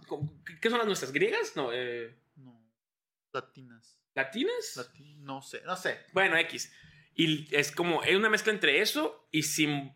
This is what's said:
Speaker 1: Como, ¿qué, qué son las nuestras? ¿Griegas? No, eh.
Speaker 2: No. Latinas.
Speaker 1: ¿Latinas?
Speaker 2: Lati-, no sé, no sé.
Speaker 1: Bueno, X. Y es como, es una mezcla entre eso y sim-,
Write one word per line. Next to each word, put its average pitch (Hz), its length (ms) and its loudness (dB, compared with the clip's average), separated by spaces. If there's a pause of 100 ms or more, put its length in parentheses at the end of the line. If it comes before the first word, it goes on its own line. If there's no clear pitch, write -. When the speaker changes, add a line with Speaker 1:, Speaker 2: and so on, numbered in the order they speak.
Speaker 1:
Como, 147 360 -8
¿qué, 170 160 -18
qué 226 80 2
son 240 100 2
las 226 80 0
nuestras? 156 260 -2
¿Griegas? 233 440 0
No, 131 160 -2
eh. 120 440 -6 (200)
Speaker 2:
No. 127 240 -20 (720)
Latinas. 123 680 -12 (160)
Speaker 1:
¿Latinas? 302 640 -2
Speaker 2:
Lati-, 151 420 -14
no 139 240 -10
sé, - 220 -12
no 180 120 -6
sé. 165 240 -4 (120)
Speaker 1:
Bueno, 180 260 4
X. - 340 -2 (420)
Y 156 400 0
es 151 180 2
como, 175 320 0
es 165 120 6
una 214 140 4
mezcla 214 240 2
entre 156 260 4
eso 285 500 -2
y 156 120 2
sim-, 147 540 0